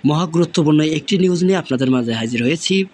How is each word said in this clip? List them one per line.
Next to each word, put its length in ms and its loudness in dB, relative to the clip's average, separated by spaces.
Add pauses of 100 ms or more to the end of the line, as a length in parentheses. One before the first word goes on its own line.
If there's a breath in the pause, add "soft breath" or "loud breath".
মহা 200 2
গুরুত্বপূর্ণ 560 2
একটি 360 -2
নিউজ 260 2
নিয়ে 140 2
আপনাদের 340 -2
মাঝে 220 0
হাজির 300 -4
হয়েছি। 500 0